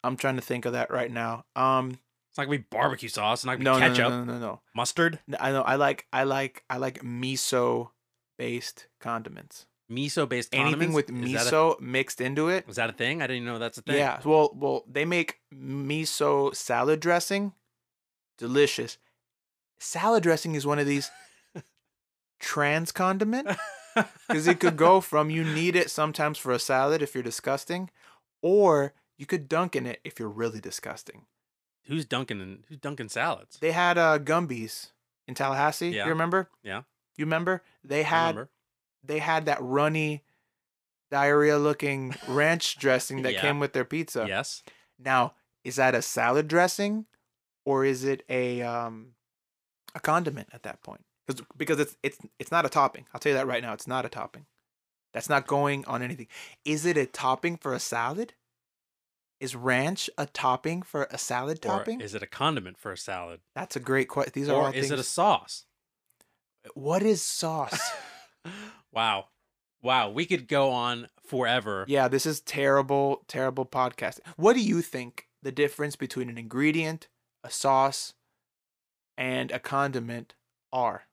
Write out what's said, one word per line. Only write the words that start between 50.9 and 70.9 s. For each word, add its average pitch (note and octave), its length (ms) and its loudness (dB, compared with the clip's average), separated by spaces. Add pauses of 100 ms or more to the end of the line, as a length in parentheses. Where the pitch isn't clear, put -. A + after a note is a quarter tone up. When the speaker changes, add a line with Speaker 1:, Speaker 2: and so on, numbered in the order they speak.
Speaker 1:
'Cause, B2+ 140 -6 (140)
because D3+ 240 -2
it's, C#3+ 240 -2
it's, C#3 140 -4 (220)
it's - 120 -10
not E3 140 2
a - 40 0
topping. C3+ 440 0
I'll B2+ 60 -14
tell D3 120 0
you C#3 60 2
that C3 100 0
right B2 160 -2
now. A#2 100 -8
It's - 140 -12
not B2 180 -4
a A#2+ 40 -8
topping. - 360 -12 (680)
That's A2+ 160 -8
not C#3 180 2
going C#3+ 380 0
on B2 160 -4
anything. B2 260 -10 (380)
Is D3+ 200 -2
it F3 120 4
a C#3 80 4
topping C3 520 -2
for C3+ 160 -6
a B2 60 -6
salad? C#3 540 -4 (1080)
Is C3 160 -8
ranch C3 640 0
a C#3 100 -4
topping D#3 540 0
for D3 300 -4
a A#2+ 60 -12
salad C3+ 480 -4
Speaker 2:
Or - 120 -2
Speaker 1:
topping? A3+ 240 -6
Speaker 2:
is G2+ 140 -10
it G#2 80 -8
a - 40 -14
condiment B2 500 -2
for G#2 160 -10
a F2+ 40 -12
salad? F2 440 -10 (120)
Speaker 1:
That's - 220 -10
a B2 60 -4
great C3 260 2
que-, C#3 260 -4
these C#3 160 -4
are C#3+ 60 4
Speaker 2:
Or C#3 120 4
Speaker 1:
all C3+ 60 -2
Speaker 2:
is C3+ 180 -2
it - 20 -2
a C#3 40 -2
Speaker 1:
things. C3 100 -4
Speaker 2:
sauce? - 580 0 (1080)
Speaker 1:
What D3+ 300 0
is G#3+ 180 4
sauce? - 580 -4 (160)
Speaker 2:
<laughs> C#4+ 60 -12 (880)
Wow. A2+ 340 0 (560)
Wow. A#2+ 300 2
We B2 140 -2
could C#3 220 -2
go C#3 240 2
on A#2+ 380 -4 (100)